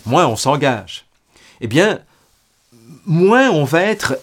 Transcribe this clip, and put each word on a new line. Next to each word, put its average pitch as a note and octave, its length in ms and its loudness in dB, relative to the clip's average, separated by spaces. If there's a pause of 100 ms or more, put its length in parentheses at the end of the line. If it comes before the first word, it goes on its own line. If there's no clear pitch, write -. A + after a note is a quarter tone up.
moins D3 220 2
on A2 80 -2
s'engage, C3 680 -4 (560)
eh B2 60 -8
bien, D#3+ 320 0 (1080)
moins G#3 440 4
on D#3 140 2
va E3 160 0
être G#3 420 -4